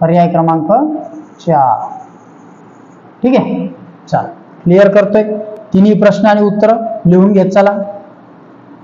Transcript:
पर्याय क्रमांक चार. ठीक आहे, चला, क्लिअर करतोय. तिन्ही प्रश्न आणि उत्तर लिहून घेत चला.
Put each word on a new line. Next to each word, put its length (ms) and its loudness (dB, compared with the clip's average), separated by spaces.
पर्याय 280 2
क्रमांक 440 -2
चार. 380 0
ठीक 160 2
आहे, 300 -4
चला, 120 -2
क्लिअर 240 4
करतोय. 340 2
तिन्ही 260 4
प्रश्न 260 2
आणि 140 2
उत्तर 360 0
लिहून 260 4
घेत 180 2
चला. 200 2